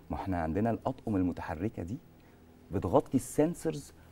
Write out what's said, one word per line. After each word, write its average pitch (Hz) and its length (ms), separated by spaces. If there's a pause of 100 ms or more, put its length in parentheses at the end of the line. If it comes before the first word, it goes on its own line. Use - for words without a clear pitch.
ما 82 60
احنا 90 260
عندنا 90 300
الاطقم 110 440
المتحركه 90 680
دي 98 140 (760)
بتغطي 92 460
السنسورز 151 760 (180)